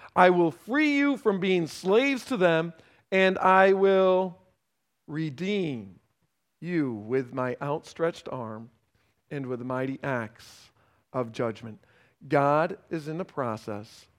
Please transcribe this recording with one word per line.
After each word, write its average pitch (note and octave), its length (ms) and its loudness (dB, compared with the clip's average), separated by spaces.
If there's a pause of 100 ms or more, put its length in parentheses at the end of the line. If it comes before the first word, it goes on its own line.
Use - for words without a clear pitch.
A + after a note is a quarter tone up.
(140)
I F3+ 160 8
will F3 200 4
free C#4+ 480 0
you C#4+ 180 2
from G3 240 0
being F#3 260 0
slaves A#3+ 600 0
to C4 100 -4
them, E3+ 380 2 (360)
and F#3+ 280 2
I F#3+ 340 6
will F#3+ 640 2 (720)
redeem D3+ 920 -6 (640)
you D#3 320 -2
with A#2+ 400 -4
my B2+ 300 -4
outstretched D#3+ 680 -6
arm A2+ 400 -10 (600)
and C#3 160 -8
with B2 160 -6
mighty C3 400 -4
acts - 720 -8 (400)
of B2 200 -4
judgment.'" A2+ 460 -8 (500)
God D3 480 2 (140)
is D#3 180 -8
in D#3+ 100 -8
the F#3+ 60 -6
process G#2+ 840 -10 (100)